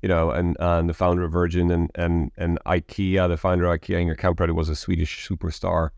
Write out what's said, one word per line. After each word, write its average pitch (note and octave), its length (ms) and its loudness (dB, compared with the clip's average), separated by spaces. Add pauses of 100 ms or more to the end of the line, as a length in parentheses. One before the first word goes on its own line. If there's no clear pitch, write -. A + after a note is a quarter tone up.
you G2 60 -2
know, E2 220 4
and, F2 300 0
and E2+ 280 2
the E2+ 60 0
founder F2+ 300 2
of E2 80 -4
Virgin F2 400 2
and, E2+ 240 0
and, E2+ 420 0
and E2+ 280 -2
ikea, F#2 640 0
the F2 80 0
founder F2+ 300 0
of E2+ 160 0
ikea, F2 180 -2
Inger E2+ 160 0
Kamprad, E2+ 380 0
was D#2+ 160 -2
a D#2 60 -2
Swedish - 520 -4
superstar E2+ 720 -2